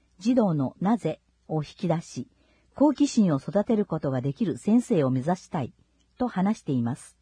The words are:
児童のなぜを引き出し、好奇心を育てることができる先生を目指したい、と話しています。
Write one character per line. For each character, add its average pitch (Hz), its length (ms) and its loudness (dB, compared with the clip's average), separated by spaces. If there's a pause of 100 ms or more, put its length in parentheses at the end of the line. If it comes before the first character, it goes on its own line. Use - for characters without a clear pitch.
(180)
児 226 160 0
童 208 200 4
の 135 260 -2
な 214 160 2
ぜ - 240 -6 (280)
を 156 140 -2
引 - 140 -12
き 180 120 -4
出 165 140 0
し、 - 260 -12 (460)
好 285 180 4
奇 285 160 2
心 190 260 2
を 135 40 0
育 202 260 -2
て 233 100 0
る 208 120 0
こ 160 140 -4
と 147 100 -2
が 131 100 -2
で 135 140 -4
き 233 100 -4
る 165 140 -2
先 233 240 2
生 175 220 0
を 131 60 2
目 131 100 0
指 165 160 -2
し - 140 -20
た 156 120 -4
い、 - 100 -8 (460)
と 247 100 -2
話 196 300 -2
し - 40 -20
て 151 100 -4
い 123 100 0
ま 117 120 -2
す。 - 280 -16